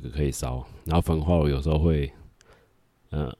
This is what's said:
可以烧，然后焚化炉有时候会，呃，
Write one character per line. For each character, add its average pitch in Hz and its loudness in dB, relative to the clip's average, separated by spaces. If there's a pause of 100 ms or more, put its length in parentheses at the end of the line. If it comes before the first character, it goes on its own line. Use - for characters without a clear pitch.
可 73 -2
以 67 0
烧， 64 -6 (180)
然 80 -2
后 85 4
焚 80 0
化 85 2
炉 73 4
有 67 0
时 76 -2
候 78 4
会， 76 2 (1000)
呃， 73 -4